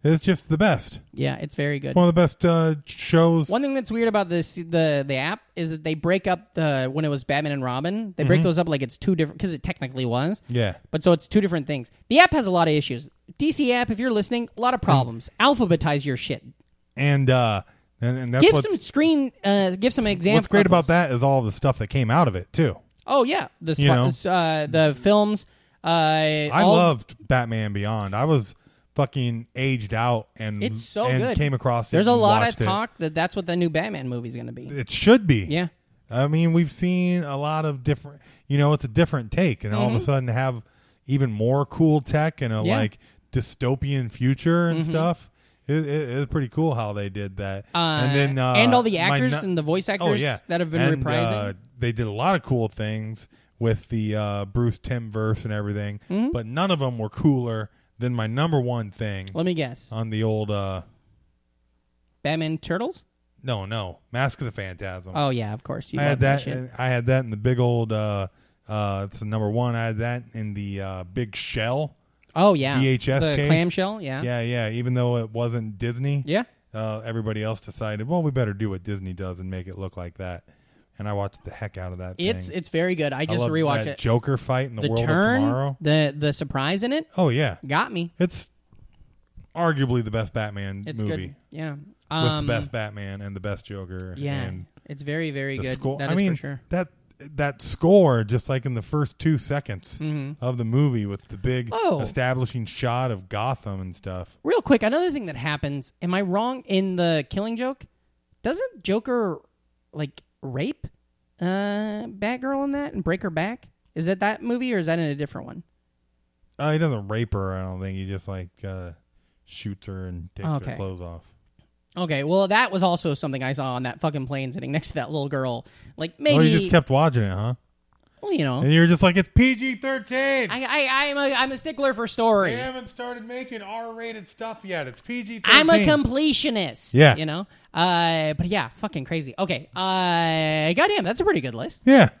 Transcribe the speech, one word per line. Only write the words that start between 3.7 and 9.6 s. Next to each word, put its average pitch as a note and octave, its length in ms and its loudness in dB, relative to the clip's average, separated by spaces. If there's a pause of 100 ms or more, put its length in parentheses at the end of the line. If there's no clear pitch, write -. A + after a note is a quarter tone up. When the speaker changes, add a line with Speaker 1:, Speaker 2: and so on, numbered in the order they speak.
Speaker 2:
that's C4 180 -4
weird A#3 160 2
about G#3 220 0
this, E3+ 240 -2
the, E3 520 0
the C#3 100 -2
app, D#3 260 -4 (140)
is D#3+ 160 -4
that D#3 120 -8
they D#3 120 -2
break F3 320 0
up - 260 -4
the, C#3+ 400 0
when D#3 120 0
it - 20 0
was C#3+ 160 -2
Batman D3 300 0
and C3+ 100 -4
Robin, F3 520 -4
they D3 80 -2
break C3+ 180 6
Speaker 1:
Mm-hmm. - 20 4
Speaker 2:
those E3+ 160 4
up E3+ 100 0
like C#3 140 0
it's - 160 -8
two F#3+ 160 2
different, D#3 260 -2
'cause F#3+ 100 -2
it D3 120 -8